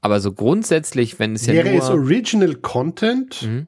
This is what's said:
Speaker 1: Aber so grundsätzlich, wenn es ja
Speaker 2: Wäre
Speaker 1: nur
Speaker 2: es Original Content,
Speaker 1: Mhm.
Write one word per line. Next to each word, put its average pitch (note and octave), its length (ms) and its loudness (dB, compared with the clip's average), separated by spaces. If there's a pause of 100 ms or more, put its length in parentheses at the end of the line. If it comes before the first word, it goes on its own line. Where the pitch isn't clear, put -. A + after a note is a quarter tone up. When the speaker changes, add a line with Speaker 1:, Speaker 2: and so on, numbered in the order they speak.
Speaker 1:
Aber G#2 200 2
so G2 120 -2
grundsätzlich, D3 840 0
wenn A2 160 -2
es A2 120 -6
ja D3 80 2
Speaker 2:
Wäre E3+ 160 2
Speaker 1:
nur F#3 120 4
Speaker 2:
es - 60 -2
Original F3+ 680 2
Content, A3 840 -4
Speaker 1:
Mhm. B2 260 -4